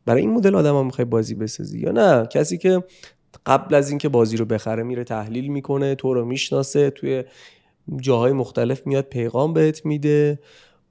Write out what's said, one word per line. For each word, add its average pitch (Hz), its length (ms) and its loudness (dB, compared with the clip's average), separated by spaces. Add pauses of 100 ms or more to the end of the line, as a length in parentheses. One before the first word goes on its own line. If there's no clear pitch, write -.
برای 120 160 4
این 220 120 0
مدل 196 220 4
آدما 147 280 4
می‌خوای 127 220 -2
بازی 113 300 -2
بسازی 107 440 -8
یا 151 120 -4
نه؟ 180 340 4
کسی 151 320 -2
که 185 260 2 (640)
قبل 139 300 2
از 139 140 4
اینکه 143 200 -2
بازی 113 280 2
رو 113 80 -2
بخره 110 380 -4
میره 123 200 -6
تحلیل 113 440 -8
می‌کنه، 139 480 -2
تو 131 180 -2
رو 120 120 0
می‌شناسه، 135 640 0
توی 135 340 -4 (720)
جاهای 127 340 2
مختلف 131 560 -2
میاد 139 180 0
پیغام 131 480 -2
بهت 156 320 0
می‌ده، 147 540 0 (520)